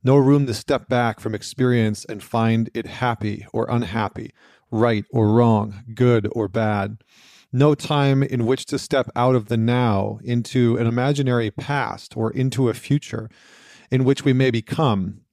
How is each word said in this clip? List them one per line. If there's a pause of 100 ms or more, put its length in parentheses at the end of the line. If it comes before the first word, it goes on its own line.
No
room
to
step
back
from
experience
and
find
it
happy
or
unhappy, (400)
right
or
wrong, (100)
good
or
bad. (560)
No
time
in
which
to
step
out
of
the
now
into
an
imaginary
past
or
into
a
future (600)
in
which
we
may
become, (120)